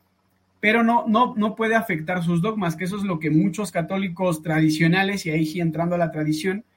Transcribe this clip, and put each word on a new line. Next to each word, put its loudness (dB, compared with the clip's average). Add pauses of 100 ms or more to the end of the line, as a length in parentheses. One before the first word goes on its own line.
(600)
pero 2
no, 2
no, 2
no 0
puede 0
afectar -2
sus 0
dogmas, -2
que -6
eso -6
es -6
lo -2
que -2
muchos 2
católicos -2
tradicionales, 2
y -4
ahí 0
sí -4
entrando 0
a 0
la 0
tradición, -2 (140)